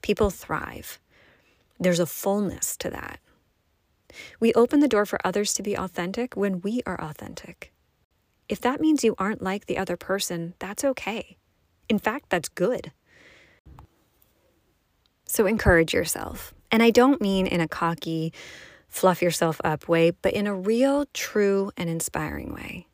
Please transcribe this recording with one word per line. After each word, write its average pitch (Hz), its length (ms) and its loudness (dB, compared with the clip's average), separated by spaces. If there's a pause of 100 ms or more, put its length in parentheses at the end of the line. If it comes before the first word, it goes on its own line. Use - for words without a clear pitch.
People - 280 0
thrive. - 680 -10 (800)
There's 175 220 2
a 170 60 4
fullness - 720 -4
to - 120 -6
that. - 300 -12 (1160)
We 226 160 4
open 247 260 6
the 294 80 6
door 208 180 2
for - 180 -4
others 202 300 0
to - 80 -4
be 202 140 -4
authentic 190 600 -6
when 196 240 -2
we 220 260 -4
are 180 140 -6
authentic. - 720 -14 (760)
If 208 120 -6
that 262 200 0
means 311 220 4
you 226 160 4
aren't 196 240 -2
like 190 240 -4
the - 120 -4
other 180 180 -4
person, 180 600 -4
that's 196 260 -8
okay. 233 520 -4 (520)
In 208 100 2
fact, 233 320 -4
that's 180 180 0
good. 185 440 -2 (2250)
So 214 200 2
encourage 180 460 4
yourself. - 640 -4 (160)
And 226 120 4
I 233 80 8
don't 247 300 6
mean 196 260 2
in 175 140 0
a 160 80 0
cocky, 165 640 -2 (560)
fluff - 340 2
yourself 165 420 0
up 156 240 -4
way, 165 220 6
but 185 220 -2
in 202 140 0
a 208 80 -2
real, 254 580 2
true, 196 640 0
and 170 140 -4
inspiring 156 640 -6
way. - 400 -12